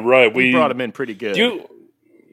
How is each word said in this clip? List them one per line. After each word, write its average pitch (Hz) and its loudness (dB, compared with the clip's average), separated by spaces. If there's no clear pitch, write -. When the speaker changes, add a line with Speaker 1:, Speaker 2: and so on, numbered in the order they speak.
Speaker 1:
right. 120 4
Speaker 2:
We 127 2
Speaker 1:
We 127 0
Speaker 2:
brought 127 0
'em 123 -8
in 120 -6
pretty 120 -10
good. 101 -8
Speaker 1:
You, 214 -2